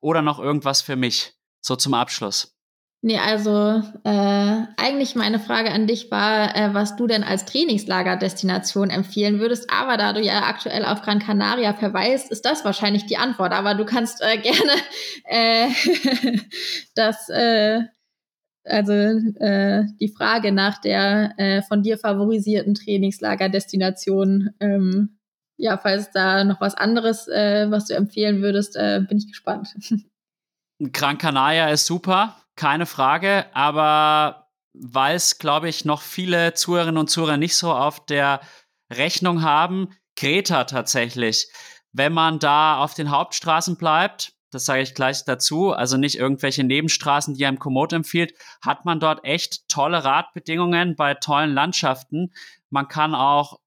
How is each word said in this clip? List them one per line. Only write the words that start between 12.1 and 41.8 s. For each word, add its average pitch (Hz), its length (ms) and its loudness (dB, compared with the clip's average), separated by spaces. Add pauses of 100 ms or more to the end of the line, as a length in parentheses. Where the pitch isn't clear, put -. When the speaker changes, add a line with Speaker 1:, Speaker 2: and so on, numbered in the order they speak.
Speaker 2:
ist 220 120 -6
das 302 200 0
wahrscheinlich 202 420 0
die - 100 -4
Antwort. 220 360 -2
Aber 202 220 0
du 208 100 0
kannst, 226 360 -2
äh, 220 180 2
<laughs> 208 40 -10
gerne, 294 300 2 (540)
äh, 226 420 2
<laughs> 254 720 0 (560)
das, 220 320 0
äh, 226 540 2 (840)
also, 208 280 0
äh, 208 920 2 (160)
die 214 80 0
Frage 214 420 0
nach 196 300 2
der, 208 580 2
äh, 196 240 2
von 208 220 2
dir 220 140 0
favorisierten 208 760 0
Trainingslagerdestination, 196 1800 0
ähm, 202 600 0 (380)
ja, 208 220 -2
falls 202 320 -2
da 190 320 2
noch 202 180 2
was 196 140 -2
anderes, 226 540 0
äh, 208 420 2
was 208 160 0
du - 80 -4
empfehlen 208 480 0
würdest, 202 320 0
äh, 202 340 0
bin 208 100 2
ich 208 100 -4
gespannt. 208 400 -8 (200)
<laughs> - 1040 -8
Speaker 1:
Gran 147 260 0
Canaria 151 500 2
ist 151 180 2
super, 185 500 0 (220)
keine 156 280 0
Frage, 170 680 2
aber 151 960 2 (240)
weil's, 135 640 0
glaub 151 260 0
ich, 160 200 -6
noch 151 180 -2
viele 170 520 0
Zuhörerinnen 170 440 0
und 156 100 0
Zuhörer 151 280 0
nicht 165 200 0
so 170 160 0
auf 143 320 -2
der 143 360 0 (520)
Rechnung 165 500 0
haben, 175 520 0 (220)
Kreta 160 480 0
tatsächlich. 120 840 -2 (440)